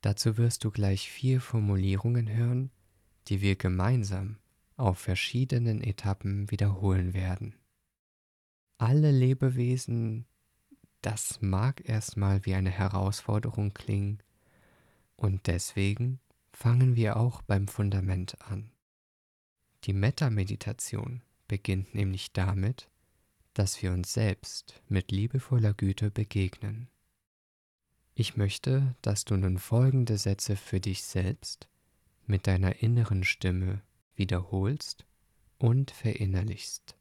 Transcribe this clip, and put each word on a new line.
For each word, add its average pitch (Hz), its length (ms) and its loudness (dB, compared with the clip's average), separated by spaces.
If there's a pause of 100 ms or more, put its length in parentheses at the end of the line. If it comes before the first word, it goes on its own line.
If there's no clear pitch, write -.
Dazu 107 360 0
wirst 117 260 0
du 110 80 0
gleich 98 400 0
vier 131 300 0
Formulierungen 104 840 0
hören, 120 440 0 (560)
die 98 140 0
wir 98 140 4
gemeinsam 98 800 0 (400)
auf 98 200 2
verschiedenen 117 840 0
Etappen 101 680 -4
wiederholen 95 640 2
werden. 92 420 -4 (1200)
Alle 143 320 4
Lebewesen, 127 1120 2 (760)
das - 400 -6
mag 101 460 0
erstmal 98 580 0
wie 95 100 0
eine 95 160 2
Herausforderung 98 1000 -2
klingen, 101 500 -2 (920)
und 95 320 -2
deswegen 104 720 0 (320)
fangen 123 440 4
wir 110 220 2
auch 120 260 0
beim 101 240 0
Fundament 95 760 -2
an. 104 300 -10 (1120)
Die 101 100 -2
Metta-Meditation 107 1300 -2 (260)
beginnt 95 460 -2
nämlich 98 400 -4
damit, 95 560 0 (640)
dass - 280 -2
wir 92 120 0
uns 90 200 -4
selbst - 760 -4
mit 95 220 0
liebevoller 110 640 0
Güte 101 360 0
begegnen. 104 760 -4 (1300)
Ich - 220 -2
möchte, 131 640 0
dass - 240 -2
du 101 120 0
nun 95 200 2
folgende 120 600 2
Sätze 98 380 0
für - 240 -2
dich 92 240 -4
selbst - 640 -4 (580)
mit 98 220 0
deiner 92 340 2
inneren 113 420 2
Stimme 92 580 -2 (340)
wiederholst 95 880 -2 (520)
und 123 340 2
verinnerlichst. 98 1080 -4